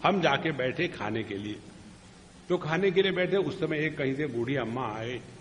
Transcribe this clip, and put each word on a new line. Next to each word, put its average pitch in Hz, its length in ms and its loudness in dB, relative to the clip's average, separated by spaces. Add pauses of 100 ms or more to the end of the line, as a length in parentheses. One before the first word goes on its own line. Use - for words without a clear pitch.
हम 180 180 4
जाके 156 300 2
बैठे 131 360 -2
खाने 110 360 -4
के 98 140 -6
लिए। 104 180 -6 (920)
तो 175 80 2
खाने 170 340 2
के 185 100 4
लिए 196 100 4
बैठे, 180 260 2
उस 165 220 0
समय 156 260 0
एक 147 120 -2
कहीं 135 180 0
से 151 100 0
बूढ़ी 120 300 0
अम्मा 117 400 -2
आए 113 260 -6 (200)